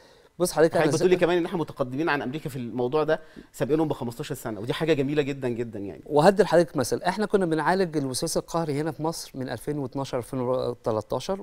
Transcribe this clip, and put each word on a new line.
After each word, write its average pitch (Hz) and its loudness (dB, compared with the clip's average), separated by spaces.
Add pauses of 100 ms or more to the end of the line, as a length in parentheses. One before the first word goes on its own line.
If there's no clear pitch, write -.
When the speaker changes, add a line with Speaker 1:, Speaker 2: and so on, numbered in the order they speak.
(380)
Speaker 1:
بص 175 0
حضرتك، 160 6
Speaker 2:
حضرتك - 2
Speaker 1:
أنا 139 2
س- - 2
Speaker 2:
بتقولي 180 4
كمان 175 4
ان 165 2
احنا 196 -4
متقدمين 143 -2
عن 143 0
امريكا 139 -6
في 123 -12
الموضوع 123 0
ده، 156 2 (320)
سابقينهم 151 0
بخمستاشر 139 -6
سنه، 110 -8
ودي 120 -4
حاجه 160 0
جميله 147 2
جدًا 135 -4
جدًا 117 -4
يعني. 98 -10
Speaker 1:
وهدي 185 6
لحضرتك 170 4
مثل، 123 0
احنا 202 0
كنا 190 2
بنعالج 160 2
الوسواس 139 -2
القهري 156 -2
هنا 160 -2
في 147 -8
مصر 160 -4
من 131 -6
الفين 139 -6
واتناشر، 135 -4
الفين 127 -6
وتلتاشر، 123 -2